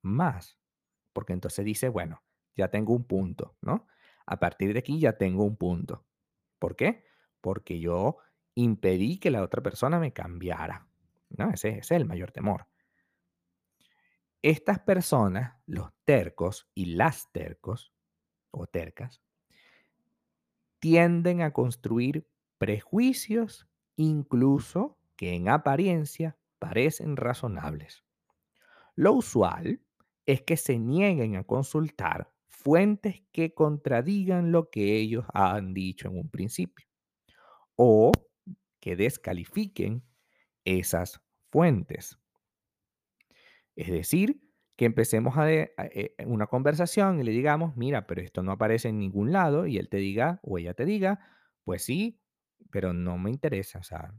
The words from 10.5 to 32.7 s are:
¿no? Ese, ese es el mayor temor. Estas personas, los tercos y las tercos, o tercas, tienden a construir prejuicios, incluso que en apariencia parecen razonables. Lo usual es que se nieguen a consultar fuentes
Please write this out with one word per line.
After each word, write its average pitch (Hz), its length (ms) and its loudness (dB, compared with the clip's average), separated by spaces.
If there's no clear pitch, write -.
¿no? 180 220 -4
Ese, - 180 -4
ese 107 100 -8
es - 120 -6
el 160 140 2
mayor 87 260 -8
temor. - 360 -4
Estas 156 360 2
personas, 123 760 0
los - 260 -8
tercos 92 720 0
y 87 200 -6
las 131 380 0
tercos, - 600 -10
o - 160 -12
tercas, - 540 -10
tienden 170 640 4
a 151 100 0
construir 123 760 -2
prejuicios, 214 1080 -2
incluso 143 1040 0
que 90 180 -4
en 87 140 -2
apariencia 156 880 0
parecen 151 580 -2
razonables. 82 880 -6
Lo 185 200 6
usual 90 680 0
es 131 160 2
que 165 140 -2
se 131 220 -2
nieguen 131 580 0
a 95 80 -6
consultar - 880 -2
fuentes 196 720 2